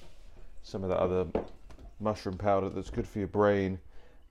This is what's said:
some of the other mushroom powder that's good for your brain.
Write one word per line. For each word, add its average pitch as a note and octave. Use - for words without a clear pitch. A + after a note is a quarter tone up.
some G2
of F#2
the F2+
other F2+
mushroom G#2
powder G2
that's F#2
good G#2
for -
your G2
brain. G2+